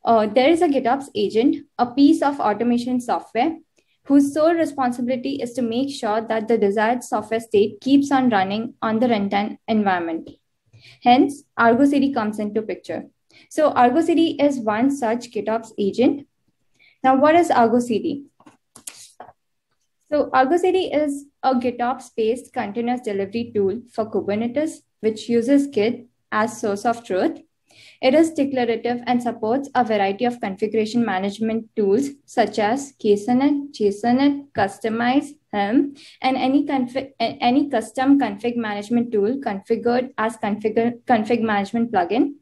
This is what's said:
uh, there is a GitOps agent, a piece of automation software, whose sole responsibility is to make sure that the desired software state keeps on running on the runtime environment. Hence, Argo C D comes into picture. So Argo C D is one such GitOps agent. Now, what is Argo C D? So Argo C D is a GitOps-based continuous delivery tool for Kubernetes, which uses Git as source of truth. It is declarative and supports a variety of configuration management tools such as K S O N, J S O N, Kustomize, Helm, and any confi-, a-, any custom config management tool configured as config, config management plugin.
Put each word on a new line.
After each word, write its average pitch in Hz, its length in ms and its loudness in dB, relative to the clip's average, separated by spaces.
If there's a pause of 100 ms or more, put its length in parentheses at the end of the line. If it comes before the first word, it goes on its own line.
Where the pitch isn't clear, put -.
uh, 220 200 4
there 254 240 2
is 339 140 4
a 359 60 2
GitOps 269 380 0 (100)
agent, 220 500 0 (120)
a 240 80 2
piece 294 360 4
of 285 160 0
automation 240 640 0
software, 240 560 -2 (480)
whose 277 280 4
sole 311 220 4
responsibility 262 880 -2
is 240 120 -8
to 254 80 -4
make 240 280 -2
sure 220 300 -2
that 220 260 -4
the 233 100 2
desired 214 460 0
software 226 380 -4
state 226 400 0
keeps 277 320 4
on 254 180 4
running 202 500 -2
on 220 200 -2
the 247 80 2
runtime 208 580 0
environment. 180 640 -2 (720)
Hence, - 400 4 (140)
Argo 233 300 4
C 285 120 2
D 277 140 0
comes 214 260 -4
into 208 240 -4
picture. - 440 -10 (440)
So 302 220 2
Argo 247 280 4
C 330 140 0
D 330 260 0
is 285 200 2
one 220 320 0
such 240 400 -4
GitOps 214 440 -6
agent. 220 520 0 (720)
Now, 262 140 4
what 294 180 4
is 339 160 4
Argo 240 300 4
C 233 180 -2
D? - 260 -6 (1800)
So 294 240 -2
Argo 262 240 4
C 370 140 2
D 370 220 0
is 285 320 -2 (180)
a 254 140 0
GitOps-based 240 960 -4
continuous 240 480 -4
delivery 208 520 -6
tool 202 300 -2 (100)
for 220 160 -4
Kubernetes, 240 760 -4 (180)
which 214 280 -4
uses 254 380 2
Git 220 400 -2 (240)
as 220 300 -2
source 202 240 -4
of 233 200 -2
truth. 208 360 -2 (600)
It 262 140 2
is 320 160 4
declarative 240 760 -2
and 240 160 0
supports 233 520 -4
a 254 100 4
variety 208 400 0
of 240 160 -2
configuration 220 640 -2
management 214 720 -4
tools 208 320 2 (160)
such 214 340 -2
as 220 400 -2
K 208 160 2
S 202 140 -2
O 247 40 2
N, 285 400 0
J 208 160 -2
S 196 160 -4
O 240 40 2
N, 277 460 2
Kustomize, 233 800 -2 (200)
Helm, 214 420 0 (280)
and 262 140 0
any 277 280 0
confi-, 269 460 -4 (100)
a-, - 200 -4
any 254 280 2
custom 262 500 2
config 233 380 -4
management 220 560 -4
tool 220 260 0
configured 233 760 -2
as 226 200 -2
config, 226 680 -2
config 226 380 0
management 226 500 -2
plugin. 202 500 0